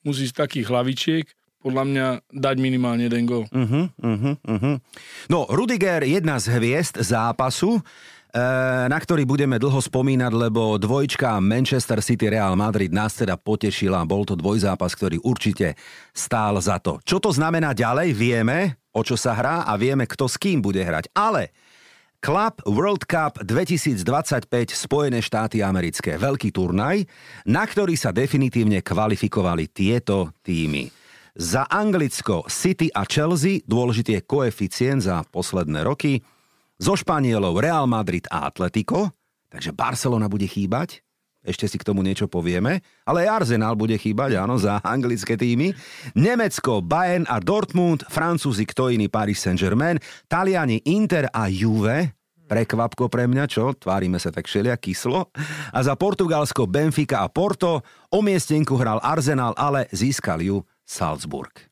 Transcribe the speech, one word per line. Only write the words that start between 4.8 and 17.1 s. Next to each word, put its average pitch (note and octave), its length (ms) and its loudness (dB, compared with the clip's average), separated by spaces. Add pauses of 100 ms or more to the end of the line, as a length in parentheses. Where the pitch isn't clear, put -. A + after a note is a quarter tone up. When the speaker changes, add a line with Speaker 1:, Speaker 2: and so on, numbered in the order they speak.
Speaker 2:
No, E3 200 2
Rudiger, F#3 540 2
jedna D#3 360 2
z A2 160 -2
hviezd B2 440 0
zápasu, A#2+ 800 0 (480)
e, A#2+ 120 -2 (460)
na B2+ 100 2
ktorý D#3 280 0
budeme C3+ 320 2
dlho C3+ 220 2
spomínať, B2+ 540 2
lebo A2+ 440 2
dvojčka A#2 600 0
Manchester A2+ 640 2
City A2 280 0
Real G2+ 260 2
Madrid G2+ 360 0
nás G#2+ 240 0
teda F#2+ 220 -2
potešila. G2 680 0
Bol G2 200 0
to G2 100 -2
dvojzápas, F#2 580 0
ktorý E2+ 280 -2
určite G2+ 540 0 (360)
stál G#2+ 480 -2
za F#2 200 0
to. D#2+ 240 -4
Čo F#3 180 0